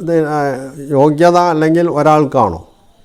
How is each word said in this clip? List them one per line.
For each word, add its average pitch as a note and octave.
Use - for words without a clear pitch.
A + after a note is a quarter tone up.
ഏ, E3
യോഗ്യത D3+
അല്ലെങ്കിൽ E3+
ഒരാൾക്കാണോ? C3+